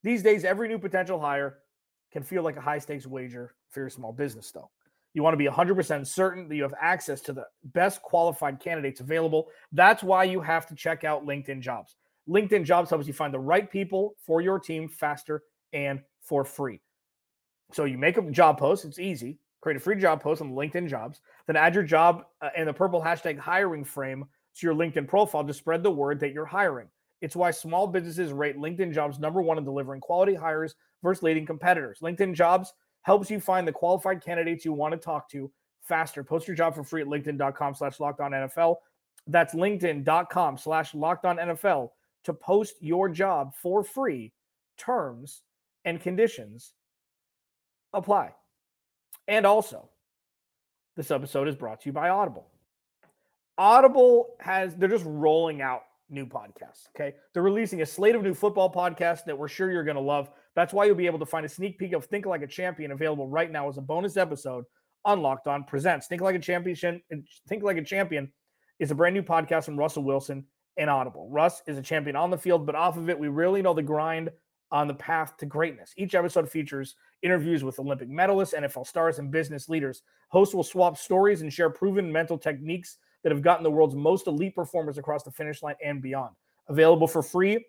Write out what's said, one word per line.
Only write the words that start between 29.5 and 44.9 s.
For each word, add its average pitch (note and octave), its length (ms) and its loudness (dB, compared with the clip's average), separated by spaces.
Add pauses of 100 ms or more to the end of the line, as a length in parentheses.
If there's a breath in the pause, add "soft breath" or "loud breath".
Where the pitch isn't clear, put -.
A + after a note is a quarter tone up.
in D3 60 -6
delivering C3+ 360 -6
quality F#3+ 340 2
hires D#3+ 400 -4 (280)
versus F3+ 200 0
leading D#3+ 240 2
competitors. D#3+ 540 0
LinkedIn F3 340 -2
Jobs F3 380 4 (300)
helps G3 280 4
you G#3 100 -4
find F#3 260 0
the D#3 60 -2
qualified F3+ 500 0
candidates E3+ 420 -4
you D#3+ 80 -2
want D3+ 200 -2
to E3 60 -6
talk D#3 320 -6
to C#3 200 -10 (320)
faster. D#3+ 420 -2
Post D#3+ 240 -4
your F3+ 80 -6
job E3 180 2
for D3 100 -10
free D#3+ 180 -6
at C#3 60 -6
linkedin C#3+ 300 -4
dot C#3 180 -2
com C#3+ 160 -4
slash C3+ 280 -6
locked D3 200 -4
on C#3 140 -4
N C3+ 80 -2
F C3+ 160 -8
L. E3+ 220 2 (460 soft breath)
That's D#3+ 280 2
linkedin F3 500 0
dot E3+ 240 2
com D3+ 300 0
slash D#3 360 -4
locked E3 300 -2
on F3 140 2
N F3 120 -4
F D#3+ 140 -6
L C#3+ 280 2 (320)
to F3 100 -4
post F#3+ 460 0
your F3 280 0
job E3 460 -2
for G3 300 0
free. D#3+ 480 -6 (440)
Terms C#3 640 -6 (420)